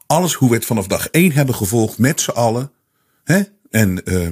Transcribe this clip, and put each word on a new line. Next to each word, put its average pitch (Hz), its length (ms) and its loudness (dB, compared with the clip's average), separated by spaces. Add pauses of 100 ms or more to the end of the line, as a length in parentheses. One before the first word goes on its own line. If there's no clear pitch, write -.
alles 165 260 2
hoe 131 160 2
we 117 60 4
het 113 100 -2
vanaf 104 220 -4
dag - 220 -4
één 175 220 2
hebben 131 240 0
gevolgd 107 420 -2
met 135 240 0
z'n - 100 -4
allen. 120 400 -2 (520)
Hè? 185 180 2 (280)
En, 95 360 0
eh, 90 260 -2